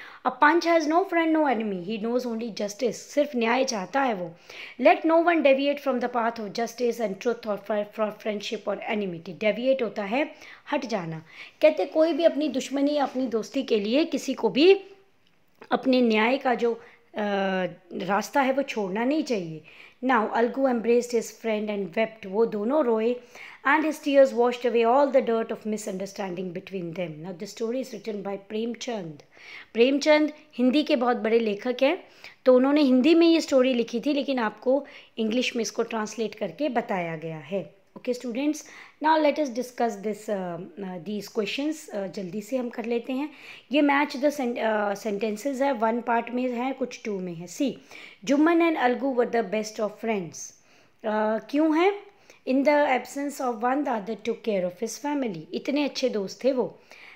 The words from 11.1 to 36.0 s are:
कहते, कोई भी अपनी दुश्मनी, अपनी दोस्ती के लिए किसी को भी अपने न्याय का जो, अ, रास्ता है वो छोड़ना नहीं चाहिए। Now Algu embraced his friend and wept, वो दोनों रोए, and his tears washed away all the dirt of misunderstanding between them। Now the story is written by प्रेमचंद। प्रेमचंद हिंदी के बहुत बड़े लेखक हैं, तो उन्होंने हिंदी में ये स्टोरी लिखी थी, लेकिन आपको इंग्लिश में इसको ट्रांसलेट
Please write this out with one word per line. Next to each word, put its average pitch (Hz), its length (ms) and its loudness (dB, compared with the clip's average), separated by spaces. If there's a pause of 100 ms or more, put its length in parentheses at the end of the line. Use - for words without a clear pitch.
कहते, 302 220 6
कोई 311 280 2
भी 330 120 0
अपनी 294 240 4
दुश्मनी, 277 480 -2
अपनी 262 300 -2
दोस्ती 220 360 -4
के 233 180 0
लिए 233 240 2
किसी 277 300 -4
को - 140 -2
भी 294 260 6 (960)
अपने 254 280 2
न्याय 226 380 4
का 262 160 0
जो, 226 200 0
अ, 226 60 -12 (1120)
रास्ता 202 480 0
है 262 120 2
वो 269 100 2
छोड़ना 214 420 -2
नहीं 294 180 0
चाहिए। 165 400 -4 (420)
Now 233 260 2
Algu 233 300 0
embraced 240 540 2
his 220 120 0 (160)
friend 214 280 -2
and 196 240 -6
wept, 220 320 -2
वो 208 200 2
दोनों 233 380 0
रोए, 233 360 0 (480)
and 294 160 4
his 311 200 -4
tears 277 280 6
washed 240 300 0
away 233 240 2
all 269 200 6
the 254 200 2
dirt 226 220 0
of 220 180 -6
misunderstanding 190 880 -6
between 185 320 -8
them। 170 260 -6 (140)
Now 180 140 -12
the 196 160 -12
story 240 300 -4
is - 60 -14
written 208 320 -10
by 196 140 -6
प्रेमचंद। 214 840 -8 (520)
प्रेमचंद 294 580 4 (220)
हिंदी 254 280 4
के 302 140 2
बहुत 240 200 2
बड़े 214 220 2
लेखक 226 440 -2
हैं, 311 220 2 (400)
तो 254 120 8
उन्होंने 277 240 6
हिंदी 262 340 6
में 330 120 6
ये 330 140 6
स्टोरी 262 340 4
लिखी 233 260 -2
थी, 277 120 -2
लेकिन 269 260 0
आपको 247 480 0 (320)
इंग्लिश 233 380 -2
में 226 60 -2
इसको 220 200 -4
ट्रांसलेट 220 520 -6